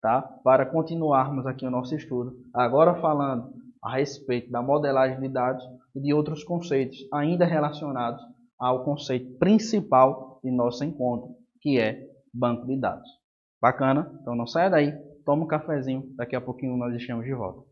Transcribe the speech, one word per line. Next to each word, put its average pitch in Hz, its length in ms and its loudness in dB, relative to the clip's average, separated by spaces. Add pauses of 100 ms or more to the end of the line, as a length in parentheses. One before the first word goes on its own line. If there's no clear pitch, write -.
tá? 120 200 2 (240)
Para 131 200 6
continuarmos 143 800 0
aqui 131 200 -6
o 127 60 -4
nosso 127 220 -4
estudo. 127 440 -6 (160)
Agora 135 480 4
falando 139 500 -2 (320)
a 120 140 -4
respeito 127 520 -2
da 120 120 -2
modelagem 135 580 2
de 135 80 -4
dados 131 360 0 (320)
e 139 60 -8
de 143 120 2
outros 151 300 0
conceitos 143 540 -2 (140)
ainda 165 340 2
relacionados 147 760 -2 (380)
ao 127 240 2
conceito 131 540 -4
principal 185 1040 4
de 131 80 -2
nosso 123 320 0
encontro, 123 520 -4 (260)
que 135 180 2
é 110 280 -2 (260)
banco 120 340 0
de 135 120 -2
dados. - 300 -4 (520)
Bacana? 135 500 2 (100)
Então 120 140 -6
não 117 100 -2
saia 170 240 2
daí, 147 240 4 (320)
toma 147 180 2
um 156 40 -4
cafezinho, 139 560 -4 (120)
daqui 123 200 -6
a 123 60 -4
pouquinho 127 360 -6
nós 120 180 -4
estamos 120 300 -6
de 135 80 -6
volta. 107 280 -8 (100)